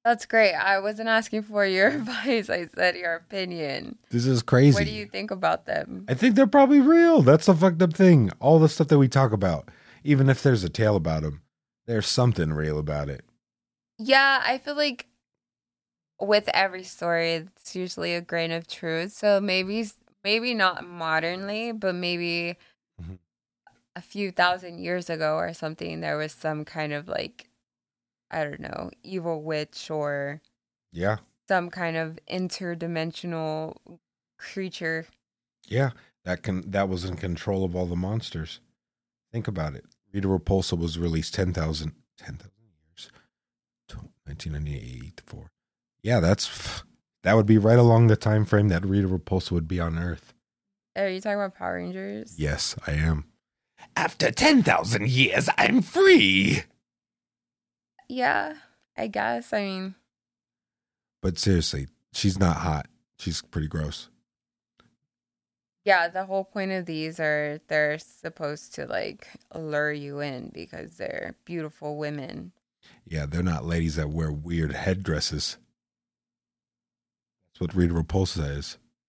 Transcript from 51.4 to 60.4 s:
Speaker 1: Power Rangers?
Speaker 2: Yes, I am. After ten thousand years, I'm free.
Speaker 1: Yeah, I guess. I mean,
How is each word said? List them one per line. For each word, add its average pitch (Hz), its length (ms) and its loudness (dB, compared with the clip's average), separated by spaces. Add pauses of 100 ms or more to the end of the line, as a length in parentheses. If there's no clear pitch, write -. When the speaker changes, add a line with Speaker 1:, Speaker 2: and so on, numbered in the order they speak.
Speaker 1:
Power 180 200 -6
Rangers? 180 640 -10
Speaker 2:
Yes, 73 360 -4 (120)
I 73 60 -2
am. 78 320 0 (680)
After - 360 0
ten 277 320 4
thousand 101 460 0
years, 123 380 2 (120)
I'm 240 240 4
free. 104 800 6 (1400)
Speaker 1:
Yeah, 254 480 -2 (420)
I 226 100 -4
guess. 226 460 -4
I 208 80 -2
mean, 190 340 -8 (1300)